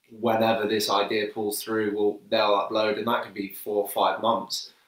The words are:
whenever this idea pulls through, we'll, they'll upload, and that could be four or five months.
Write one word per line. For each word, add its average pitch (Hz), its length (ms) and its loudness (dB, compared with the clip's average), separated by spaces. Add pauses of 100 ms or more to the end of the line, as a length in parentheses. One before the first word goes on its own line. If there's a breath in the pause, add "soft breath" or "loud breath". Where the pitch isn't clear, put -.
(120)
whenever 113 560 2
this 107 220 0
idea 104 440 2
pulls 104 280 -4
through, 107 340 -2
we'll, 104 240 0 (100)
they'll 107 380 2
upload, 107 300 0
and - 100 -4
that 123 160 0
could 101 100 -12
be 98 160 -6
four 104 340 -2
or 101 60 -8
five - 320 0
months. - 500 -2 (160 soft breath)